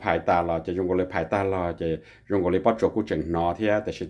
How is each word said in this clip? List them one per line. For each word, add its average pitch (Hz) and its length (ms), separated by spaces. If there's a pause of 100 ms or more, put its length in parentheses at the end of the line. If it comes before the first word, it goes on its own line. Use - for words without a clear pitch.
bài 85 140
ta 87 220
là 85 240
chỉ 90 80
dùng 90 240
cái 90 100
bài 90 180
ta 101 180
là 92 360
chỉ 85 60 (440)
dùng 90 220
cái 92 80
bắt 113 200
chuột 90 140
của 110 140
chừng 80 240
nó 85 220
thế, 107 140
tại 104 320
vì 87 100